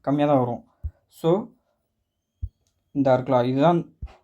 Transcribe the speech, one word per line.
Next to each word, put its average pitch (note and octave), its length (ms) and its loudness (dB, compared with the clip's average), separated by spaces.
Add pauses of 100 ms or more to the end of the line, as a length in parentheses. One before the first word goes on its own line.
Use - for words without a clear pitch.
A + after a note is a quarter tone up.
கம்மியா C#3+ 260 -2
தான் C#3 140 2
வரும். A#2+ 200 -6 (480)
So - 200 -4 (1600)
இந்த C#3 180 0
இருக்கலாம், B2 360 0
இதுதான் D3+ 320 2 (440)